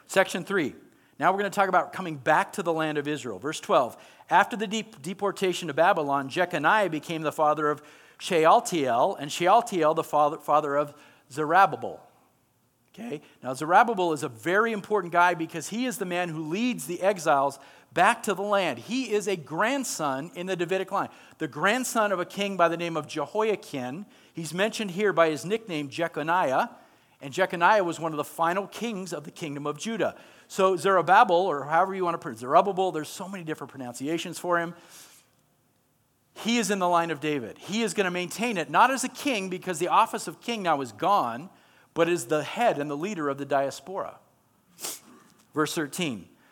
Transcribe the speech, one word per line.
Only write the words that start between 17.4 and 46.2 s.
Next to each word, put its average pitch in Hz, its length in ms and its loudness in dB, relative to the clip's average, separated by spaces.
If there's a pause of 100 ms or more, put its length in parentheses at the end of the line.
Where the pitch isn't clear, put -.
back 202 320 4
to 208 100 0
the 185 80 -4
land. 190 380 0
He 220 320 -4
is 208 160 -2
a 190 80 -2
grandson 165 960 -2
in 175 120 -8
the 190 100 -4
Davidic 185 340 -2
line, 175 180 -2 (300)
the 160 80 -4
grandson 208 640 0
of 185 80 0
a 180 60 -4
king 196 320 -6
by 175 120 6
the 165 80 -2
name 165 200 -4
of 151 100 -4
Jehoiakim. 156 1000 -4 (300)
He's 160 180 -8
mentioned 202 380 -2
here 196 220 0
by 165 180 6
his 143 140 -4
nickname 170 440 -4
Jeconiah, 165 840 0 (500)
and 139 120 -12
Jeconiah 185 520 4
was 165 160 -4
one 160 120 -4
of 151 40 -8
the 147 80 -2
final 175 420 -2
kings 190 460 -8
of 151 120 -8
the - 60 -16
kingdom 143 360 -8
of 147 120 -4
Judah. 190 380 -2 (320)
So 190 280 2
Zerubbabel, 185 600 6
or 165 280 0
however 175 300 2
you 185 100 -4
wanna 170 140 -2
pronounce, 127 220 -12
Zerubbabel, 185 500 4
there's 156 180 -4
so 185 200 -12
many 190 160 -12
different 151 260 -8
pronunciations 143 720 -6
for 175 180 2
him. 170 160 -4 (1600)
He 233 240 0
is 196 120 0
in 202 100 -2
the 180 80 2
line 170 220 2
of 143 100 -6
David. 139 380 -4
He 214 240 -4
is 196 120 -2
gonna 190 160 0
maintain 180 460 -4
it, 147 140 -4
not 202 200 6
as 262 140 -2
a 247 40 -4
king, 220 400 -4
because 180 300 -6
the 170 100 -2
office 202 380 2
of 156 140 -12
king 220 240 -6
now 156 160 2
is 127 100 -6
gone, 147 580 0 (460)
but 165 140 4
is 165 180 0
the 147 180 0
head 202 340 0
and 143 100 -4
the 143 80 -6
leader 160 320 -4
of 139 100 -2
the 143 60 -8
diaspora. 139 760 -4 (1300)
Verse 147 220 -2
thirteen, 139 540 -6 (240)